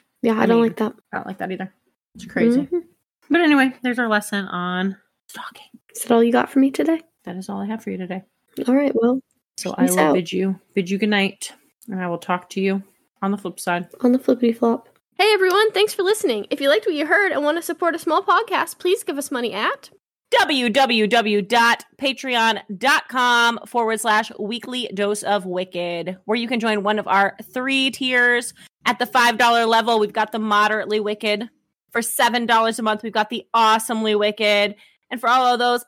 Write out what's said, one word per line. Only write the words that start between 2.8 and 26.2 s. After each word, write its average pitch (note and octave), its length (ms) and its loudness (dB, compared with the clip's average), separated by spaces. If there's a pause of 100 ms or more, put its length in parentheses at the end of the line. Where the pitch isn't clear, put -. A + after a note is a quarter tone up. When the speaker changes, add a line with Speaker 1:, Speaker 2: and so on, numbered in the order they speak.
Speaker 2:
But E4+ 120 4
anyway, C4+ 400 4
there's B3 160 -2
our A#3 100 0
lesson G#3 380 -2
on F3+ 500 -4 (320)
stalking. - 400 -18 (260)
Speaker 1:
Is - 80 -12
that - 100 -2
all A#3 120 6
you A#3 80 2
got - 180 0
for - 80 0
me C4+ 120 4
today? D#4+ 320 -2 (220)
Speaker 2:
That F3+ 120 -12
is F#3+ 120 -12
all G3 120 -8
I G3+ 60 -6
have A3+ 160 -8
for G3+ 80 -8
you F#3 80 -8
today. F#3 260 -8 (420)
Speaker 1:
All B3 80 4
right, C#4 200 2
well, B3 260 2 (360)
Speaker 2:
So - 200 -6
I C4 100 4
Speaker 1:
peace F3+ 60 2
Speaker 2:
will F3+ 80 4
Speaker 1:
out. D3+ 140 4
Speaker 2:
bid F3+ 180 0
you, F#3+ 280 -2 (140)
bid F#3 160 -2
you G3 80 0
good G#3 100 0
night, G3 440 0 (360)
and F#3+ 120 -8
I F3+ 80 -4
will E3+ 100 -4
talk F3+ 320 -4
to G3 100 -6
you G3 220 0 (400)
on F#3+ 80 -2
the G3+ 80 -4
flip F#3+ 220 -12
side. F3 280 -4 (120)
Speaker 1:
On B3 120 2
the B3+ 60 2
flippity B3 340 0
flop. A#3 360 -2 (280)
Hey, G#4 160 2
everyone. G4 400 2
Thanks G#4 220 0
for - 80 -4
listening. E4+ 480 -2
If C#4+ 100 -4
you C#4 80 0
liked G#4+ 180 2
what E4+ 80 0
you D4 120 -2
heard F#4 240 2
and C#4+ 140 -2
want D4+ 120 0
to E4+ 60 -4
support E4+ 320 -2
a E4+ 60 -10
small E4+ 220 0
podcast, F#4+ 560 0
please F4+ 260 -2
give C#4+ 120 -6
us C#4 140 -8
money A#3+ 220 -4
at C#4+ 380 -6 (420)
Speaker 2:
W D4+ 380 2
W A#3 360 4
W G#3 360 2
dot A#3 420 2 (140)
patreon A#3+ 600 -2 (160)
dot C4+ 320 0
com A#3+ 580 0
forward A3 340 -2
slash A3 380 0
weekly A#3+ 540 -8
dose G#3 300 -2
of G3 240 -2
wicked, F3+ 760 -6